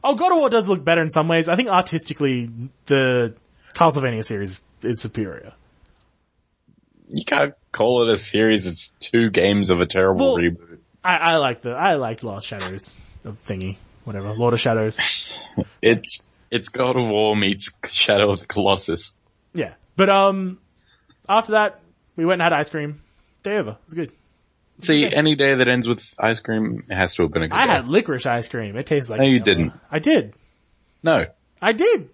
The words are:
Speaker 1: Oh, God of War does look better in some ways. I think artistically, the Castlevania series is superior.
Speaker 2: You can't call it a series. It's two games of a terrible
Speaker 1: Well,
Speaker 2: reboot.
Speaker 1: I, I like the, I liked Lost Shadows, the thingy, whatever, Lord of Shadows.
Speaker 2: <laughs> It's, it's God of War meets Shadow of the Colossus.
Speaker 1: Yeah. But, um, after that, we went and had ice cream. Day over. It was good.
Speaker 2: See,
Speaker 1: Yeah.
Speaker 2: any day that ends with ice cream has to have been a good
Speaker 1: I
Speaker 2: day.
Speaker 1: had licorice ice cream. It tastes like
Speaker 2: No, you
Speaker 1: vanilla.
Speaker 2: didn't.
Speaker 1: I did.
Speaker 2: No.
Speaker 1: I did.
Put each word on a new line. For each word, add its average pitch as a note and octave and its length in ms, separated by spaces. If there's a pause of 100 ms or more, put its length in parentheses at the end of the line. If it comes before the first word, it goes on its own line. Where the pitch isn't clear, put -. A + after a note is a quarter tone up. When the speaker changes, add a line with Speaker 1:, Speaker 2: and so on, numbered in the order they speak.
Speaker 1:
Oh, C#4 120
God F4+ 180
of E4 60
War C#4 100
does G3+ 180
look F#3 160
better E3 180
in D#3 80
some D#3+ 200
ways. E3 180
I E3+ 80
think B3 140
artistically, D3 800 (380)
the B2+ 460 (400)
Castlevania C3+ 520
series G2 360 (200)
is A2+ 200
superior. G2 520 (1500)
Speaker 2:
You - 180
can't C#3+ 280 (180)
call A#2+ 360
it A2+ 60
a G2+ 40
series. G#2+ 500
It's - 320
two A#2 300
games G2 400
of F2+ 100
a F2 60
terrible F#2+ 480
Speaker 1:
Well, - 40
Speaker 2:
reboot. F2 420 (260)
Speaker 1:
I, F3+ 100
I E3 220
like C3 240
the, A#2+ 100
I D#3+ 240
liked A#2 280
Lost G2 240
Shadows, G2 500 (260)
the - 80
thingy, G2 460 (260)
whatever, G2+ 300
Lord A#2+ 200
of A2+ 60
Shadows. A2 440
Speaker 2:
<laughs> - 60 (760)
It's, - 420 (240)
it's A#2 200
God B2+ 280
of A#2+ 100
War G#2+ 280
meets G2+ 340 (200)
Shadow G#2 420
of F#2+ 80
the - 80
Colossus. F#2+ 680 (400)
Speaker 1:
Yeah. C3+ 200 (220)
But, F#3+ 140
um, G3 480 (720)
after G#3+ 220
that, G#3+ 300 (340)
we E3 100
went F3 160
and E3+ 100
had D#3 80
ice D3+ 100
cream. D3 320 (420)
Day G3+ 140
over. A#2 140
It G#2+ 140
was D#3 80
good. E3 180 (680)
Speaker 2:
See, D3+ 220
Speaker 1:
Yeah. - 100
Speaker 2:
any D3+ 220
day C#3 200
that B2+ 120
ends B2 200
with A#2+ 120 (180)
ice A2 220
cream A2 500
has F#2 260
to F2 80
have D#2 100
been E2 100
a D#2+ 60
good D#3+ 60
Speaker 1:
I A#3+ 120
Speaker 2:
day. A#3 60
Speaker 1:
had B2+ 140
licorice D#3 380
ice A#2+ 220
cream. G#2+ 300
It B2 100
tastes C3+ 220
like A2+ 100
Speaker 2:
No, C3+ 80
you B2+ 160
Speaker 1:
vanilla. - 20 (200)
Speaker 2:
didn't. - 80 (180)
Speaker 1:
I D#3 80
did. E3 340 (680)
Speaker 2:
No. D#3+ 220 (360)
Speaker 1:
I G#3 120
did. A#3 400